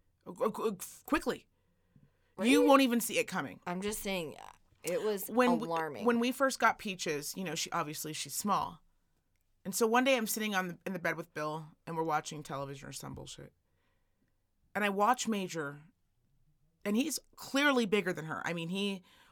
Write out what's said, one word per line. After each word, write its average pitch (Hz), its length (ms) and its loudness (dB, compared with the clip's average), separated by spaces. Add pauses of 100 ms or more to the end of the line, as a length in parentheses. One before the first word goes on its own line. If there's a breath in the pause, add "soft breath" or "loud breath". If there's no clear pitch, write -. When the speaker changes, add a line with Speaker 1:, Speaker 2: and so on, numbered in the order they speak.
(260)
Speaker 1:
Qu-, 180 260 -2
qu-, 208 260 -2 (300)
quickly. 277 400 0 (920)
You 254 220 6
Speaker 2:
Right? 285 60 8
Speaker 1:
won't 269 160 10
even 240 180 4
see - 160 -2
it 165 100 2
coming. 143 380 -6
Speaker 2:
I'm 180 160 -4
just 208 220 -4
saying, 180 320 -4 (480)
it 170 200 0
was 202 240 -2
Speaker 1:
When 240 320 4
we, 220 80 -6
Speaker 2:
alarming. 160 380 -2
Speaker 1:
when 233 140 4
we 247 120 2
first 269 280 0
got 220 200 4
Peaches, 165 560 -4
you 190 80 -6
know, 160 120 -4
she, - 160 -4
obviously 156 420 -6
she's 147 200 -8
small. - 480 -2 (840)
And 196 120 -8
so 233 100 2
one 240 180 4
day 269 120 6
I'm 226 120 0
sitting 214 280 -2
on 185 140 0
the, 165 80 -10 (100)
in 190 60 -4
the 180 60 -4
bed 165 180 -2
with 165 180 -10
Bill, 151 320 -6 (180)
and 165 100 -8
we're 160 80 0
watching 156 380 -2
television 139 480 -8
or 135 40 -14
some 135 200 -12
bullshit. - 380 -14 (1200)
And 202 100 -2
I 202 60 2
watch 208 380 2
Major, 160 540 -4 (1040)
and 208 140 0
he's 294 220 0 (160)
clearly 269 500 4
bigger 185 260 2
than 156 140 -6
her. 156 180 -6
I 170 100 -2
mean, 165 160 -6
he 196 340 -2 (280 soft breath)